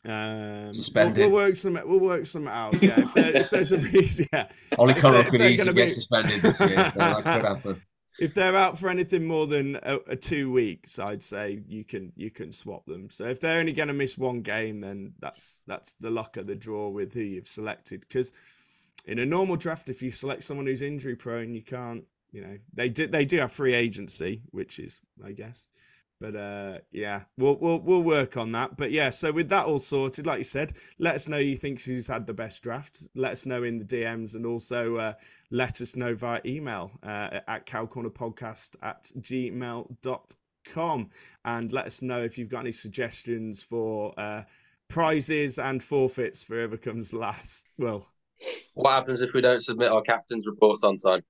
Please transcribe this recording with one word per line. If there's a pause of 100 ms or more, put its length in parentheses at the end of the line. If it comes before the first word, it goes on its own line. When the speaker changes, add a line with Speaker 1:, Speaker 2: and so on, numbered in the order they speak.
Speaker 1:
um,
Speaker 2:
Suspended.
Speaker 1:
we'll,
we'll (120)
work
some, (120)
we'll
work
some
out.
Yeah,
if,
there,
if
there's
a
<laughs>
reason,
yeah. (320)
Speaker 2:
Ollie
Speaker 1:
If
Speaker 2:
Currell
Speaker 1:
they're,
if
Speaker 2:
could
Speaker 1:
they're
Speaker 2:
easily
Speaker 1:
gonna
Speaker 2:
get
Speaker 1:
be
Speaker 2:
suspended
this
year, (140)
so
that
could
happen.
Speaker 1:
<laughs> (280)
If
they're
out
for
anything
more
than
a,
a
two
weeks,
I'd
say
you
can,
you
can
swap
them.
So
if
they're
only
gonna
miss
one
game,
then
that's,
that's
the
luck
of
the
draw
with
who
you've
selected.
'Cause (720)
in
a
normal
draft,
if
you
select
someone
who's
injury
prone,
you
can't, (260)
you
know, (160)
they
do,
they
do
have
free
agency,
which
is, (240)
I
guess. (520)
But,
uh, (120)
yeah, (120)
we'll,
we'll,
we'll
work
on
that.
But
yeah,
so
with
that
all
sorted,
like
you
said, (240)
let
us
know
you
think
who's
had
the
best
draft. (100)
Let
us
know
in
the
D
Ms,
and
also,
uh, (380)
let
us
know
via
email, (120)
uh,
at
cowcornerpodcast
at (100)
gmail
dot (400)
com. (360)
And
let
us
know
if
you've
got
any
suggestions
for,
uh, (480)
prizes
and
forfeits
for
whoever
comes
last. (100)
Well, (640)
Speaker 3:
what
happens
if
we
don't
submit
our
captain's
reports
on
time?